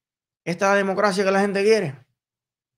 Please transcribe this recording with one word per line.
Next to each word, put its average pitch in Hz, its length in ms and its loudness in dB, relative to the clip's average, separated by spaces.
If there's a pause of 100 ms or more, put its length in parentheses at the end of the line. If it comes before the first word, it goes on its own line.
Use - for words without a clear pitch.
(440)
Esta 175 220 -4
es 196 40 2
la 202 60 2
democracia 196 480 0
que 190 80 0
la 196 80 2
gente 196 240 -2
quiere. 202 420 0 (720)